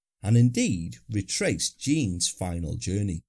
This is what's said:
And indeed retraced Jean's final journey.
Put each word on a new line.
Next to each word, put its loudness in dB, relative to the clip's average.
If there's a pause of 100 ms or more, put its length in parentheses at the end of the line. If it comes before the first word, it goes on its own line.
(200)
And 4
indeed 2 (120)
retraced -2
Jean's 0
final -6
journey. -2